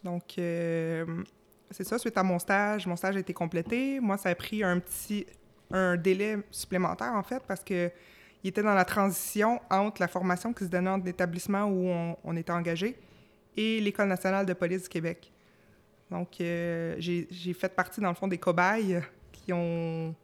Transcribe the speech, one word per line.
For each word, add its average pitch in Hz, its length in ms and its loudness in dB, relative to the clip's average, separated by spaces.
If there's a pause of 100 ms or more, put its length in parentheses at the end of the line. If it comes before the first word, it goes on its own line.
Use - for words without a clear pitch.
Donc, 175 360 -6
euh, 165 680 -2 (640)
c'est 190 140 -10
ça, 214 160 -2
suite 226 180 -2
à 185 60 4
mon 180 160 4
stage, 208 480 2
mon 175 80 0
stage 196 220 0
a - 20 2
été 185 140 -4
complété. 220 680 0
Moi, 202 160 2
ça 196 140 -2
a 175 60 2
pris 214 280 -4
un 180 160 4
petit, - 460 -6 (460)
un 185 260 2
délai 190 400 2 (140)
supplémentaire, 190 640 -2
en 196 80 0
fait, 262 220 -6
parce - 200 -6
que 175 260 0 (500)
il 190 60 -4
était 208 160 0
dans 208 100 6
la 185 120 6
transition 208 760 2 (100)
entre 202 300 2
la 175 80 2
formation 180 460 0
qui 202 100 -6
se 180 60 -4
donnait 180 200 2
entre 190 160 0
l'établissement 180 600 -2
où 185 240 2
on, 170 340 -2
on 165 140 -4
était 165 160 -4
engagé 170 440 -2 (600)
et 220 240 2
l'École 202 260 2
nationale 190 380 2
de 180 80 0
police 180 300 0
du - 40 -14
Québec. 165 420 -6 (800)
Donc, 175 300 -8
euh, 170 600 -2
j'ai, 175 300 -2
j'ai 180 220 -6
fait 185 240 -2
partie, - 240 -2
dans 202 80 2
le 175 80 2
fond, 196 140 -2
des 175 80 0
cobayes 180 640 4 (320)
qui - 180 -8
ont 165 720 -2